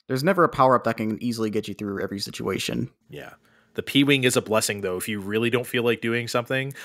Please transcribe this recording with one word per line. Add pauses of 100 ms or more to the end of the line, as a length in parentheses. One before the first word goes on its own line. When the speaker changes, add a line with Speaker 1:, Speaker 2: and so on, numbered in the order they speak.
Speaker 1:
there's
never
a
power-up
that
can
easily
get
you
through
every
situation. (180)
Speaker 2:
Yeah. (420)
The
P-wing
is
a
blessing,
though,
if
you
really
don't
feel
like
doing
something. (100)